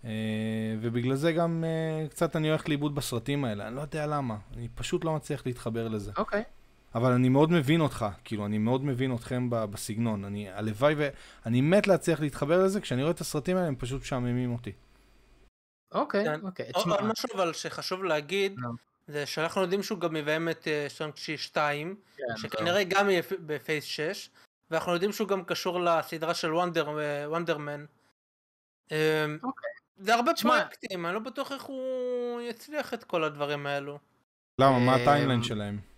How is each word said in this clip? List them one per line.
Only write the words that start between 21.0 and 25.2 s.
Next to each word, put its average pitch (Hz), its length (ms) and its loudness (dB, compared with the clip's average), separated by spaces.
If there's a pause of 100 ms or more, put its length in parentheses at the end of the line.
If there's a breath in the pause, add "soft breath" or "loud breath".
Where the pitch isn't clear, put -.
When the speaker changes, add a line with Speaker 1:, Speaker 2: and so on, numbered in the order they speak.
Speaker 3:
צ'י 151 240 -8
שתיים, 151 580 -2 (200)
Speaker 2:
כן, 139 60 -10 (140)
Speaker 3:
שכנראה 165 440 0
Speaker 2:
זהו. 190 80 0
Speaker 3:
גם 196 220 4
יהיה 175 120 4
פ-, 185 240 -6
בפייס 151 380 -4
שש, 170 460 -6 (400 soft breath)
ואנחנו 160 220 0
יודעים 180 200 2
שהוא 208 160 -2